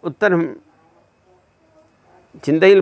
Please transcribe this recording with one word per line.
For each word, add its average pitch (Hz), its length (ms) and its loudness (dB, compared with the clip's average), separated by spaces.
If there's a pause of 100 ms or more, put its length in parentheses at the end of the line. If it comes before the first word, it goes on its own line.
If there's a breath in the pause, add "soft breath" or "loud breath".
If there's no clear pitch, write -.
ഉത്തരം 180 340 -2 (2000)
ചിന്തയിൽ 185 360 2